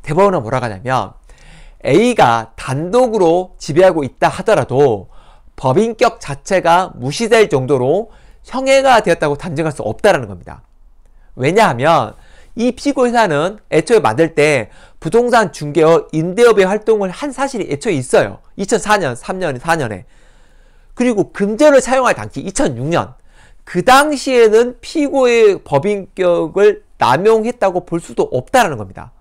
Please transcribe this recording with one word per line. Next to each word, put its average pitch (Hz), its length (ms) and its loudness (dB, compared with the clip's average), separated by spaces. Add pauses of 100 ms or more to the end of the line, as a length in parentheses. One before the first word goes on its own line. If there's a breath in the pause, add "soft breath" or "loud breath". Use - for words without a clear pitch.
대법원은 180 400 2
뭐라고 117 240 -4
하냐면 110 480 -4 (720 soft breath)
A가 135 720 2
단독으로 180 1000 0
지배하고 165 460 2
있다 147 240 -4
하더라도 139 800 0 (480 soft breath)
법인격 208 640 0
자체가 170 760 -2
무시될 208 540 0
정도로 139 600 0 (320 soft breath)
형해가 269 580 2
되었다고 160 360 -2
단정할 156 340 -6
수 - 120 -10
없다라는 131 440 0
겁니다. 85 360 -18 (720)
왜냐하면 147 800 0 (400 soft breath)
이 240 180 -2
피고회사는 226 840 -2 (120)
애초에 160 280 2
만들 139 360 0
때 143 360 0 (280 soft breath)
부동산 226 540 0
중개업, 151 580 0
임대업의 190 540 2
활동을 208 460 -2
한 285 200 -10
사실이 254 400 -6
애초에 175 220 -4
있어요. 123 460 -2 (180)
이천사 202 400 -2
년, 139 180 -4
삼 185 220 -10
년, 156 220 -4
사 165 160 -2
년에. 110 300 -8 (880)
그리고 226 360 -2
금전을 240 500 2
차용할 247 340 0
당시 107 260 -12
이천육 147 460 -6
년, 147 260 -4 (500 soft breath)
그 - 220 -4
당시에는 247 960 2
피고의 240 840 0
법인격을 180 1200 -2 (140)
남용했다고 196 880 0
볼 170 140 -6
수도 196 240 -6
없다라는 156 540 -2
겁니다. 98 440 -16